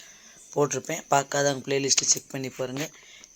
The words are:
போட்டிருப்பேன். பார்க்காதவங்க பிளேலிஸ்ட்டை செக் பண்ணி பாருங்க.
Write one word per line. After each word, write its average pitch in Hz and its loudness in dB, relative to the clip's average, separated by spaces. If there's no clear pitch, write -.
போட்டிருப்பேன். 147 0
பார்க்காதவங்க 139 2
பிளேலிஸ்ட்டை 139 2
செக் - 0
பண்ணி 131 -4
பாருங்க. 131 -4